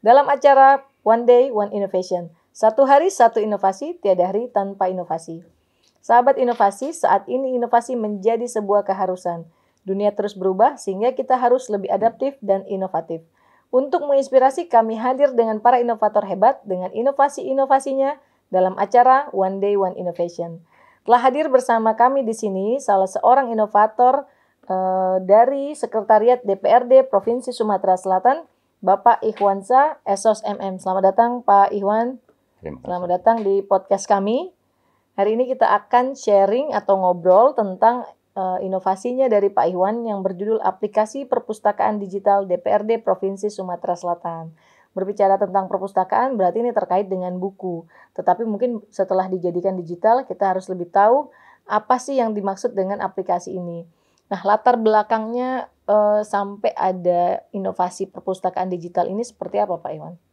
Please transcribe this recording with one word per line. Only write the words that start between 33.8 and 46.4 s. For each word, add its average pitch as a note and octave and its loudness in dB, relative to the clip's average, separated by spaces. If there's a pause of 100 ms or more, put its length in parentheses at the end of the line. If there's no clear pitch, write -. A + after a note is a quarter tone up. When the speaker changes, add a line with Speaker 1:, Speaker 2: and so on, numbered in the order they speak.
Speaker 1:
kami. A3 -2 (640)
Hari G#3+ 0
ini B3+ 0
kita B3+ 0
akan B3 0
sharing G#3+ 2
atau G3 0
ngobrol F#3 4
tentang, A3 0 (320)
eh, F#3 -4
inovasinya F#3+ -2
dari G3+ 2
Pak F3+ 0
Ikhwan G#3 -2
yang G3+ -6
berjudul F#3+ -4
Aplikasi G#3+ -4
Perpustakaan G#3+ -2
Digital G3 0
D F3+ -4
P G#3+ -4
R G#3 0
D A3+ -2
Provinsi G3 -4
Sumatera F3+ -8
Selatan. E3+ -8 (380)
Berbicara G3 0
tentang F#3+ -2
perpustakaan G3 -2
berarti F#3 0